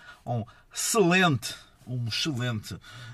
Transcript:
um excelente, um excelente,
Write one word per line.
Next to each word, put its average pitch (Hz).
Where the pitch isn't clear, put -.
um 117
excelente, 180
um 120
excelente, 117